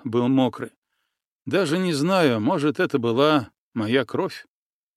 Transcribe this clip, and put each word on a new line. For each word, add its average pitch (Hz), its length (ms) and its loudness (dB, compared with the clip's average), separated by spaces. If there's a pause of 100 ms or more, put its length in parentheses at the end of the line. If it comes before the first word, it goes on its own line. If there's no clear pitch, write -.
был 120 240 0
мокрый. 127 420 0 (760)
Даже 160 320 0
не 180 140 -2
знаю, 151 480 2
может, 147 380 0
это 160 200 0
была 120 520 2 (220)
моя 120 320 0
кровь. - 420 -8 (500)